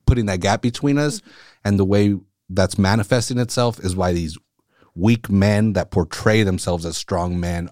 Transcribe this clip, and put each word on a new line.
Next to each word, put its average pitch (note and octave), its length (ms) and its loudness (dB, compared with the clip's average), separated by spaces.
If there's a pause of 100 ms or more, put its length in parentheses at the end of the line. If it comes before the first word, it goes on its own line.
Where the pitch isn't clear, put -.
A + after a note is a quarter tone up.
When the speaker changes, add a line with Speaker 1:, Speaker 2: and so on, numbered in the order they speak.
Speaker 1:
putting A#2 200 2
that F#2+ 140 -2
gap G2 220 0
between C#3+ 360 0
us. D3 220 -2
Speaker 2:
Mm-hmm. - 100 -20 (360)
Speaker 1:
And G2+ 120 2
the G2 60 4
way G2+ 300 4 (360)
that's - 280 0
manifesting A2+ 600 0
itself A#2+ 420 -2
is F#2 160 -4
why F#2 160 0
these E2 240 -4 (580)
weak A2+ 360 0
men G#2 420 2
that F#2 180 -2
portray G#2+ 520 0
themselves F2+ 420 -2
as E2 120 -8
strong F2 440 -4
men F2 320 -6